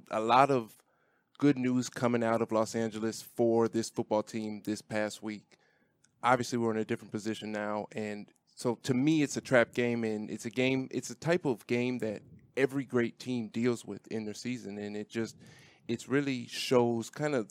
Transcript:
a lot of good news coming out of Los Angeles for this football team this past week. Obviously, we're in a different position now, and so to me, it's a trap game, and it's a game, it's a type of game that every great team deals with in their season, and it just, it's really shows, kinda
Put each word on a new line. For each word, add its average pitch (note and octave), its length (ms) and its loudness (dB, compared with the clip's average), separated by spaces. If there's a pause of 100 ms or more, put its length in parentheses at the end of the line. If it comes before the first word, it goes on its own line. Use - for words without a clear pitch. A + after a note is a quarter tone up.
a A2 120 0
lot B2+ 300 6
of A#2 220 0 (640)
good C#3 200 4
news B2+ 320 0
coming A#2+ 340 0
out A2+ 180 2
of A2+ 120 -2
Los A2 220 2
Angeles A2 460 -4
for A#2 460 2
this A2+ 220 -2
football G#2+ 340 -2
team G#2+ 400 -8
this G#2+ 180 -4
past G#2+ 400 -4
week. G#2+ 360 -10 (640)
Obviously, B2 340 4
we're A#2 140 2
in A2 60 0
a A2 80 0
different A2 260 -6
position G#2+ 400 -6
now, G#2 420 -4
and G#2 340 -6 (280)
so A#2+ 280 -2
to C3+ 100 0
me, D3+ 280 4
it's C#3 160 0
a A2+ 40 -6
trap A#2+ 320 4
game, A#2+ 300 0
and G#2+ 260 -4
it's A2 160 -8
a A#2+ 40 -6
game, C3 420 0
it's - 180 -6
a A#2+ 60 -12
type E3+ 300 0
of B2 220 -2
game B2 320 0
that G#2+ 220 -6 (360)
every C3+ 260 0
great A#2 360 0
team A#2+ 300 -4
deals A#2 360 0
with G2+ 220 -12
in A2 180 -6
their G#2 80 -8
season, G#2 440 -8
and G#2 200 -6
it G#2 120 -8
just, A2+ 280 -4 (500)
it's A2+ 220 -6
really C3+ 380 -2
shows, A#2+ 640 2
kinda D3 420 -2